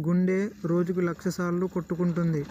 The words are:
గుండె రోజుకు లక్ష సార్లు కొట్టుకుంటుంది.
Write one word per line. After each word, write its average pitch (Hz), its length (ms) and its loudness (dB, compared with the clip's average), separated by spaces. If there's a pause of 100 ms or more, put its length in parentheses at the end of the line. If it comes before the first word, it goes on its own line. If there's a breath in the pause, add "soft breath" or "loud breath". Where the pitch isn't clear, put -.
గుండె 180 380 2 (260)
రోజుకు 175 440 2
లక్ష 170 200 -4
సార్లు 175 460 -2
కొట్టుకుంటుంది. 170 680 0 (100)